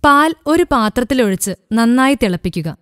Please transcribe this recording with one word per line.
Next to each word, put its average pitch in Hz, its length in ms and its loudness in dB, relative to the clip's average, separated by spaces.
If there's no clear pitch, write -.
പാൽ 294 320 2
ഒരു 330 240 2
പാത്രത്തിലൊഴിച്ച് 220 800 -2
നന്നായി 247 500 2
തിളപ്പിക്കുക. 175 580 -4